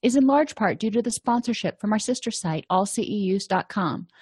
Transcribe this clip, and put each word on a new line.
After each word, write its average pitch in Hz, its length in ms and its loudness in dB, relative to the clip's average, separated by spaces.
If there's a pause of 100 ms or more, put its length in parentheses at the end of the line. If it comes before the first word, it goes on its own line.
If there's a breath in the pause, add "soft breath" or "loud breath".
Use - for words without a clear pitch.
is 254 160 2
in 269 100 6
large 285 280 4
part 185 240 0
due 226 120 -2
to 226 120 2
the 240 80 -2
sponsorship 233 680 -2
from 208 120 0
our 214 60 2
sister 247 320 -4
site, 160 400 -4
all 185 160 2
C 214 160 -4
E 196 320 -2
Us 196 120 -4
dot 185 220 -2
com, 175 380 -4 (160 soft breath)